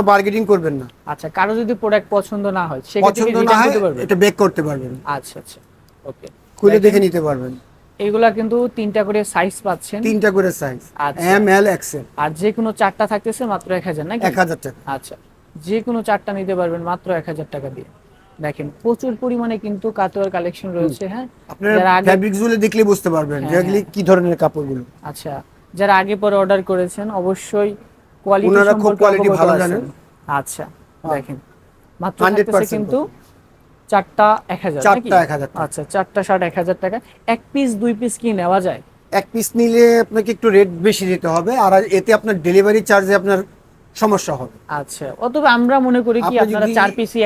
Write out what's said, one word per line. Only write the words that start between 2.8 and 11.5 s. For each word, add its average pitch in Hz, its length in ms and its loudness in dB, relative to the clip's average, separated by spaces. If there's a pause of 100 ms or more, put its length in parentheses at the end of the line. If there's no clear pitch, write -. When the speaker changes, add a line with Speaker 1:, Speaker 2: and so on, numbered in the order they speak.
Speaker 2:
সেক্ষেত্রে 202 440 0
কি 233 60 0
Speaker 1:
পছন্দ 220 40 -4
না 226 60 2
Speaker 2:
রিটার্ন 226 180 4
Speaker 1:
হয়, 247 80 4
Speaker 2:
করতে 226 160 2
পারবেন? 139 200 -2
Speaker 1:
এটা - 120 0
ব্যাক 202 200 4
করতে 185 320 2
পারবেন। 127 260 -6 (120)
Speaker 2:
আচ্ছা, 143 340 -8
আচ্ছা, - 200 -20 (460)
ওকে। - 220 -18 (300)
Speaker 1:
খুলে 202 140 6
Speaker 2:
দেখেন, 208 120 4
Speaker 1:
দেখে 202 160 6
নিতে 175 220 0
পারবেন। 131 320 -4 (460)
Speaker 2:
এগুলা 220 320 2
কিন্তু 220 260 -4 (200)
তিনটা 208 260 -2
করে 208 160 -2 (140)
সাইজ 185 220 -2 (100)
পাচ্ছেন। 190 420 -6
Speaker 1:
তিনটা 214 240 0
করে 185 200 0
সাইজ। 131 300 -8 (140)
Speaker 2:
আচ্ছা। 143 280 -6 (120)
Speaker 1:
এম, 208 120 2
এল, 196 200 4